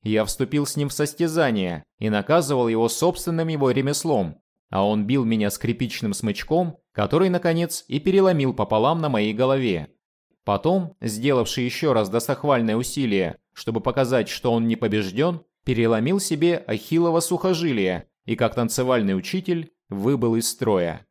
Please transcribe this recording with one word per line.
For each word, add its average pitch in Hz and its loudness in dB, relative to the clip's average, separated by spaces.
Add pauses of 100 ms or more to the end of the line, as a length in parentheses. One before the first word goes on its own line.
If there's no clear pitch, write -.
Я 107 0
вступил 139 -2
с - -8
ним 143 -4
в - -10
состязание 139 -2 (160)
и 110 -2
наказывал 131 2
его 113 2
собственным 165 -2
его 143 2
ремеслом, 131 -2 (300)
а 98 0
он 107 2
бил 127 2
меня 107 0
скрипичным 117 -4
смычком, 156 -2 (120)
который, 160 2
наконец, 170 0
и 147 -4
переломил 180 4
пополам 113 2
на 151 -2
моей 107 0
голове. 123 0 (540)
Потом, 165 0
сделавший 120 0
еще 135 0
раз 107 2
досахвальное 117 0
усилие, 110 -2 (160)
чтобы 113 -6
показать, 127 0
что - -2
он 117 2
не 113 0
побежден, 110 -2 (220)
переломил 117 2
себе 170 0
ахиллово 165 0
сухожилие 160 0 (180)
и, 113 -2
как 113 0
танцевальный 117 0
учитель, 170 -4 (160)
выбыл 113 0
из 113 0
строя. 90 -2